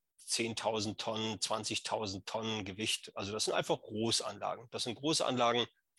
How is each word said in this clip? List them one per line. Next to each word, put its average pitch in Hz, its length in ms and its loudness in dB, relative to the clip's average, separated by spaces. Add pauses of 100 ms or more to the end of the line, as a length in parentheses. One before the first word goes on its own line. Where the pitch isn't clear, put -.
(160)
zehntausend 110 840 0
Tonnen, 110 420 -2
zwanzigtausend 107 880 -2
Tonnen 110 380 -2
Gewicht. 101 500 -2
Also 101 180 -4
das 107 120 0
sind - 100 0
einfach - 280 2
Großanlagen. 107 880 0
Das 110 140 -4
sind 120 100 -2
Großanlagen, 123 720 4 (320)